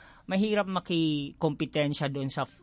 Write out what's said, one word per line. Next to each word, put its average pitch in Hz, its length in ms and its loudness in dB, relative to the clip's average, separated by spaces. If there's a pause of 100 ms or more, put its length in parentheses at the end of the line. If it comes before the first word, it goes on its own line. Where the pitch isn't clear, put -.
(240)
mahirap 202 420 2
makikompetensya 151 1400 0
doon 135 200 -4
sa, 135 160 -2 (180)